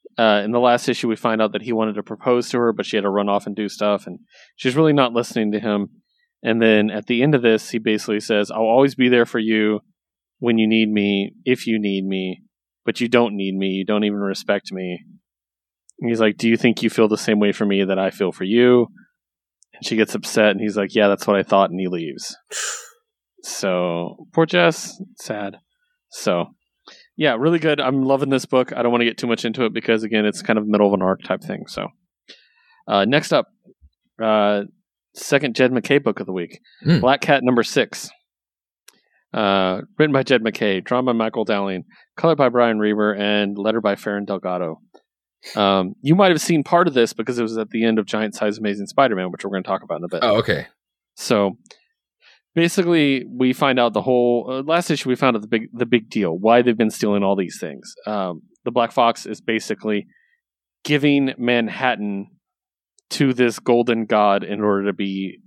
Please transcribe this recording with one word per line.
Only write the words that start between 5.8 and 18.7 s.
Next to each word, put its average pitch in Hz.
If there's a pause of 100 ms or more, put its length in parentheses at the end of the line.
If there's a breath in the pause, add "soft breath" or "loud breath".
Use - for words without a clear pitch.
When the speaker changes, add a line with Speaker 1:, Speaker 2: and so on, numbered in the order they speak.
Speaker 1:
And 113
then 107
at 104
the 120
end 151
of 120
this, 113
he 123
basically 107
says, 104
"I'll -
always 123
be 127
there 120
for 120
you 107 (600)
when 117
you 110
need 110
me, 101 (120)
if 127
you 113
need 98
me, 92 (420)
but -
you 120
don't 120
need 98
me. 95
You 95
don't 104
even 104
respect 101
me." 92 (1000)
And 117
he's 113
like, 107
"Do 113
you 117
think 113
you 113
feel 110
the 107
same 107
way 101
for 110
me 98
that 95
I 95
feel 90
for -
you?" 120 (880 soft breath)